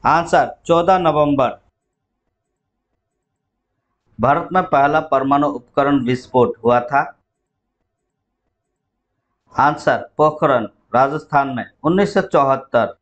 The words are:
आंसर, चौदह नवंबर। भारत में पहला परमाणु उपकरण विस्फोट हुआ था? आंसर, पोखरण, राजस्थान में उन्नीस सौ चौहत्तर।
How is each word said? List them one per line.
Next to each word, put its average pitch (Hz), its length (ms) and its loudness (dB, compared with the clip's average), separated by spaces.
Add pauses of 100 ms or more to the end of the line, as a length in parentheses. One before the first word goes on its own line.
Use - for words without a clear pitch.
आंसर, 160 500 0 (120)
चौदह 170 320 2
नवंबर। 147 520 0 (2750)
भारत 147 320 0
में 185 100 0
पहला 147 380 2
परमाणु 143 460 0
उपकरण 143 580 -2
विस्फोट 123 600 0
हुआ 120 160 2
था? 143 220 -2 (2500)
आंसर, 143 640 -2
पोखरण, 147 500 0 (280)
राजस्थान 139 540 0
में 120 220 -10 (120)
उन्नीस 190 320 0
सौ 190 60 0
चौहत्तर। 135 800 -2